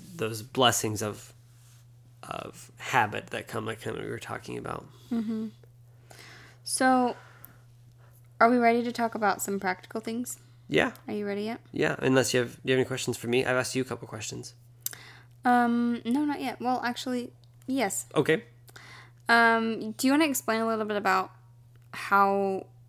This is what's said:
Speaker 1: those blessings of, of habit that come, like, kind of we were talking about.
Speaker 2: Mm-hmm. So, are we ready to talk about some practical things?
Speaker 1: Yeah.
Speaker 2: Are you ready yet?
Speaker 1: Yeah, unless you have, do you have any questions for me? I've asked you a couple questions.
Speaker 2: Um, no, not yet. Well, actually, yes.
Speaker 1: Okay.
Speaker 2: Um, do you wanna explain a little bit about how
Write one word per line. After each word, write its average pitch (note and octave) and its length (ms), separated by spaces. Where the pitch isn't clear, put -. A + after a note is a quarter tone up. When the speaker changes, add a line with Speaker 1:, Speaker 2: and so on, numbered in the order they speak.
Speaker 1:
those A2 260
blessings A2+ 600
of, - 300
of - 540
habit G#2+ 520
that A2 200
come, A2 160
like, A2+ 160
kind - 160
of G#2 80
we G#2+ 60
were A#2 80
talking A#2+ 400
about. - 260
Speaker 2:
Mm-hmm. A3 360
So, B3+ 520
are A#3 100
we B3 80
ready A#3 240
to A#3+ 100
talk A#3 220
about G#3+ 280
some G3+ 160
practical G3 420
things? A3+ 380
Speaker 1:
Yeah. A3 240
Speaker 2:
Are G#3+ 80
you G#3 120
ready G3+ 160
yet? A3+ 180
Speaker 1:
Yeah, D#3 280
unless C3 340
you B2+ 60
have, B2 160
do - 80
you C3 100
have C3 60
any B2 60
questions B2+ 300
for - 120
me? B2 160
I've B2+ 120
asked B2+ 180
you C3 80
a - 40
couple B2+ 200
questions. A#2 480
Speaker 2:
Um, A#3+ 600
no, C4 200
not D4 160
yet. B3+ 200
Well, B3 240
actually, B3 480
yes. A3 480
Speaker 1:
Okay. D#3 300
Speaker 2:
Um, A3+ 640
do C4 140
you C4+ 60
wanna D4+ 140
explain A3+ 340
a A3+ 60
little A3 180
bit G#3 120
about F#3+ 340
how G3 760